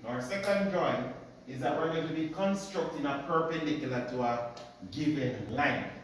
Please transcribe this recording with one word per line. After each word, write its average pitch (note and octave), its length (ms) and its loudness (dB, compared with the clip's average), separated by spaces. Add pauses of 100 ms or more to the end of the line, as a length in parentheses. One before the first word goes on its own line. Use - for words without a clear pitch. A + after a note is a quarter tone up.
Now - 60 -6
our B2+ 100 -2
second G3 500 2
drawing C3+ 440 2 (320)
is C3 140 -8
that - 180 2
we're E3 120 2
going D#3+ 160 0
to D#3+ 60 -2
be D#3+ 160 0
constructing E3+ 760 0
a C#3+ 200 -2
perpendicular D3 840 2
to B2 120 -2
a A#2+ 280 0 (400)
given B2+ 580 0
line. A#2+ 360 2 (200)